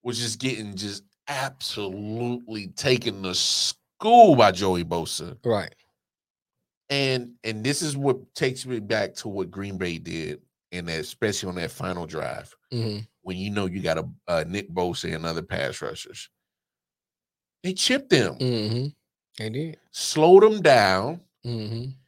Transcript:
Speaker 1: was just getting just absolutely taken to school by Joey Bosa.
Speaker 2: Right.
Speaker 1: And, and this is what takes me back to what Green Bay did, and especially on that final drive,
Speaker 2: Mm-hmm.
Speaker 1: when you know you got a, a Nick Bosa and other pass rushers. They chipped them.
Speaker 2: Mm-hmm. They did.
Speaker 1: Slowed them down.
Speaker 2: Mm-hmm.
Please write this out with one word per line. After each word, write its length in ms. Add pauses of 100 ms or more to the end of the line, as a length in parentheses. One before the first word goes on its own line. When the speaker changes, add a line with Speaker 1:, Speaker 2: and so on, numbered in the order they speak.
Speaker 1:
was 160
just 220
getting 360
just 260 (260)
absolutely 1400
taken 560
to 100
school 1000
by 160
Joey 320
Bosa. 600
Speaker 2:
Right. 280 (1160)
Speaker 1:
And, 440 (120)
and 200
this 180
is 160
what 360
takes 300
me 160
back 360
to 120
what 220
Green 260
Bay 220
did, 420 (320)
and 160
especially 640
on 60
that 160
final 340
drive, 480 (180)
Speaker 2:
Mm-hmm. 280 (220)
Speaker 1:
when 140
you 140
know 160
you 160
got 160
a, 100 (200)
a 180
Nick 240
Bosa 440
and 120
other 160
pass 400
rushers. 480 (1300)
They 100
chipped 360
them. 260
Speaker 2:
Mm-hmm. 500 (500)
They 140
did. 260 (140)
Speaker 1:
Slowed 540
them 180
down. 580 (240)
Speaker 2:
Mm-hmm. 460 (180)